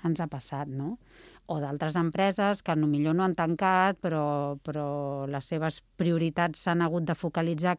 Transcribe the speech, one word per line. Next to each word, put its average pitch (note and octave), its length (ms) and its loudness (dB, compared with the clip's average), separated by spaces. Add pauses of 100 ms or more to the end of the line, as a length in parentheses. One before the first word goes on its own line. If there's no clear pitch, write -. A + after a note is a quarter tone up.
ens E3 160 2
ha D#3+ 80 -2
passat, C#3 400 -8
no? C#3 300 -6 (500)
O D#3+ 140 -2
d'altres D3 340 -2
empreses G3 640 2
que, E3 140 -2
a - 20 2
lo D3+ 140 4
millor, D3 260 2
no F#3 80 4
han F#3 140 2
tancat, F#3 640 2
però, D3 580 0
però C#3+ 680 -4
les C#3 180 -6
seves D#3+ 300 -2 (180)
prioritats E3 680 2
s'han E3+ 180 2
hagut D#3+ 220 0
de E3+ 100 0
focalitzar E3+ 600 0